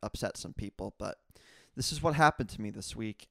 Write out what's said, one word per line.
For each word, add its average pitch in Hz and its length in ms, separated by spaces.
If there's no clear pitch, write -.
upset - 360
some - 160
people, 98 440
but - 220
this - 160
is 151 100
what 156 140
happened 151 340
to - 120
me 107 100
this - 240
week. 110 360